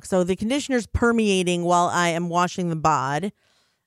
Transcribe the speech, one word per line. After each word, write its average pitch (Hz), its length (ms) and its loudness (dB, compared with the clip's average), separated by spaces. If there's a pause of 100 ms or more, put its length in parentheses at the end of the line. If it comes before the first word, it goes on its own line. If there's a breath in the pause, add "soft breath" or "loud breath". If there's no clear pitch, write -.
So 185 180 0
the 180 140 0
conditioner's 247 500 -2
permeating 190 760 0
while 175 220 4
I 170 220 0
am 170 200 -2
washing 175 420 -2
the 160 60 -2
bod. 151 560 -2 (540)